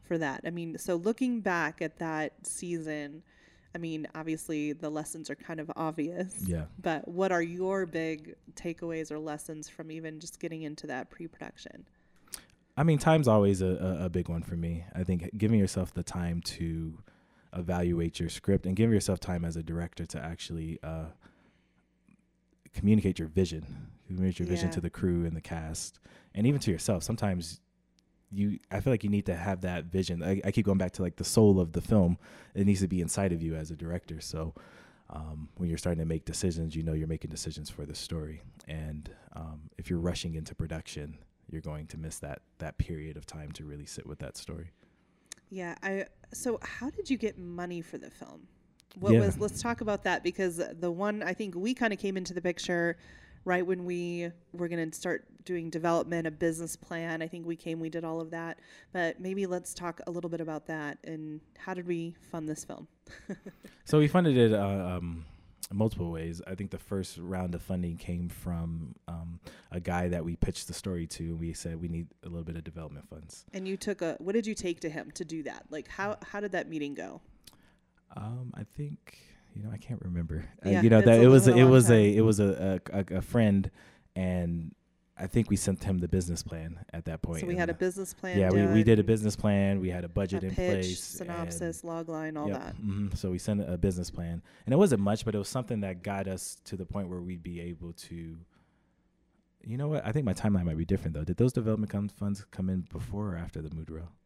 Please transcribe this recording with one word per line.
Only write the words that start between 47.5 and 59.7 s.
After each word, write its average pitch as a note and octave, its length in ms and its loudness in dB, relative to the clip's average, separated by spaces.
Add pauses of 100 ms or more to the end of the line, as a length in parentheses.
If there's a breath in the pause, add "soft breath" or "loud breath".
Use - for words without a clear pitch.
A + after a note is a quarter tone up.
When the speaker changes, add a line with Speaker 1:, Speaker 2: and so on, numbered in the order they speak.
Speaker 1:
for - 160 -12
the - 120 -14
film? - 380 -20 (500)
What G3 140 4
Speaker 2:
Yeah. A3+ 80 10
Speaker 1:
was, G3 180 2
let's G#3 220 -2
talk A#3 220 -2
about G#3 220 -2
that, F3+ 200 0
because F3 360 -2 (200)
the F3 100 0
one, G#3 320 -2
I F3+ 120 -4
think G3 200 -6
we G#3 200 -2
kinda A3 220 0
came G3 200 -4
into F3+ 160 -6
the F3 80 -4
picture E3+ 560 0 (480 loud breath)
right F3+ 200 0
when F3+ 200 -2
we F3 460 -4 (220)
were F3 160 -4
gonna E3 240 -2
start - 340 -4 (180)
doing E3+ 240 -6
development, E3 580 2
a D#3 40 0
business E3 460 -2
plan. E3 440 -6
I E3 80 -4
think E3+ 180 -12
we E3+ 100 -4
came, E3 220 -6
we D#3+ 120 -4
did E3 140 -6
all E3 160 -4
of D#3+ 100 -8
that, E3 280 -8 (340 loud breath)
but E3+ 280 0
maybe F#3+ 260 -2
let's F3+ 280 -4